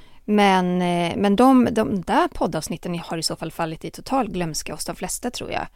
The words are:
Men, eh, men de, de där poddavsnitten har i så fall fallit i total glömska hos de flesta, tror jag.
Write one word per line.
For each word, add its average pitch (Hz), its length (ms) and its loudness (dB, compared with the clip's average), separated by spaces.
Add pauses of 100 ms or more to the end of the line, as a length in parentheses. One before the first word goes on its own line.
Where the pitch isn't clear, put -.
(300)
Men, 185 520 4
eh, 175 340 0
men 202 200 4
de, 254 360 6
de 214 280 0
där 269 280 0
poddavsnitten 170 680 -4
har 170 200 -8
i 160 40 -6
så 160 140 -2
fall 160 140 -8
fallit 160 340 -6
i 170 60 -8
total 240 400 -4
glömska 170 420 -4
hos 151 120 -8
de 170 120 -6
flesta, - 340 -6
tror - 220 -8
jag. - 240 -4